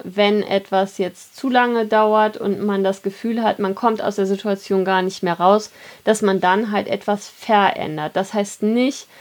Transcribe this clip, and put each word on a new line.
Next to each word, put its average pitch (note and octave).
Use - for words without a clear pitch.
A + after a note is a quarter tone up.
wenn G#3
etwas G3
jetzt -
zu C4+
lange A#3+
dauert G#3+
und G3+
man G3
das G3
Gefühl A3+
hat, G#3+
man G3
kommt A3
aus G3+
der G3+
Situation G3
gar F#3+
nicht F#3
mehr F3
raus, G3
dass -
man F#3+
dann G3
halt G3+
etwas G3+
verändert. D#3
Das -
heißt G3+
nicht, A#3+